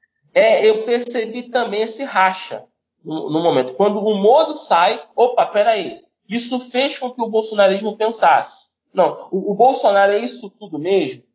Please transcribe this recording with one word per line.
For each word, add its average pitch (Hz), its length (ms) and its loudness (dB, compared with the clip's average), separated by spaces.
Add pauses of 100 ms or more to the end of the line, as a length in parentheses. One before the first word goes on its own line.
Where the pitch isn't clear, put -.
(340)
é, 208 340 4
eu 220 160 2
percebi 240 680 -6
também 214 340 -2
esse 226 200 -8
racha 190 600 -2 (400)
no, 156 260 -8
no 156 120 0
momento. 139 320 0
Quando 202 260 0
o 208 160 0
Moro 285 400 4
sai, 185 440 2 (160)
opa, 240 300 2
peraí, 208 560 -2 (260)
isso 240 300 -6
fez 269 400 -4
com 254 140 -8
que 254 100 -8
o 214 80 -4
bolsonarismo 208 640 0
pensasse. - 720 0 (220)
Não, 175 240 2 (160)
o, 196 200 -4
o 190 40 -2
Bolsonaro 202 580 4
é 208 40 0
isso 226 320 -8
tudo 160 300 -14
mesmo? 160 420 -2 (140)